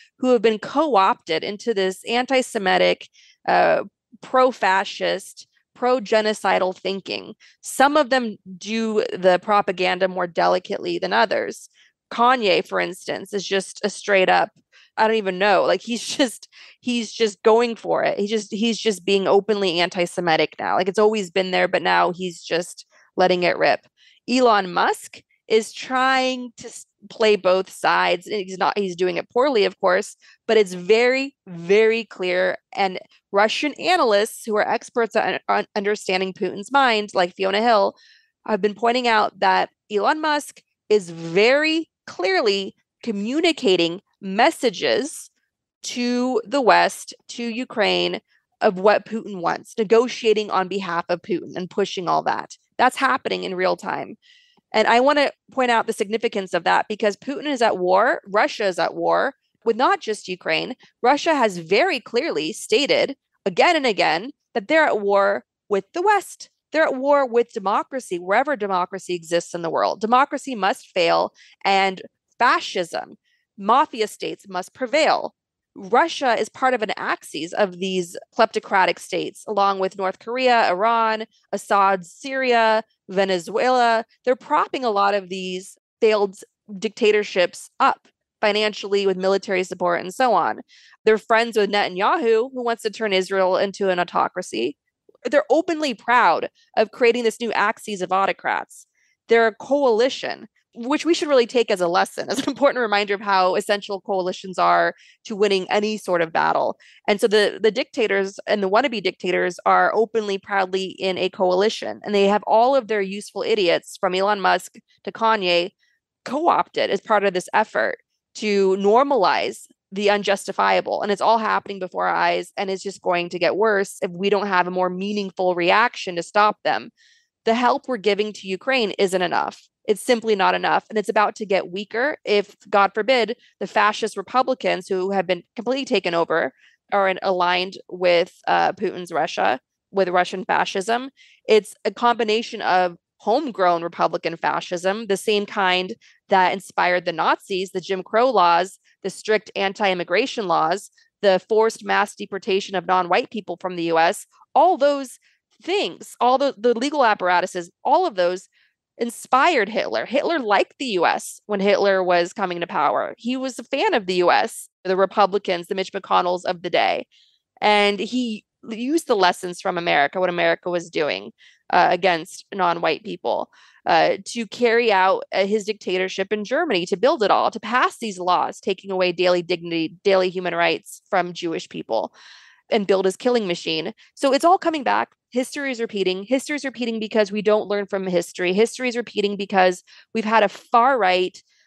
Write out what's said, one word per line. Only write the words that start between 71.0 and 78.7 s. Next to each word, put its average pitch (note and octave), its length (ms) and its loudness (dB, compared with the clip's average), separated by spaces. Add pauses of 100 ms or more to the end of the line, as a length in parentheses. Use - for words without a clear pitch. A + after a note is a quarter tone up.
and G3 380 0 (340)
fascism, A#3+ 800 -2 (400)
mafia A3 520 0
states - 400 -10
must F#3 260 -10
prevail. B3+ 600 0 (400)
Russia A#3+ 640 0
is A3 100 -4
part B3+ 260 -2
of A3 80 -2
an D4+ 140 -2
axis F3 560 -8
of F3+ 260 -2
these F#3 380 -4 (200)
kleptocratic G3+ 640 0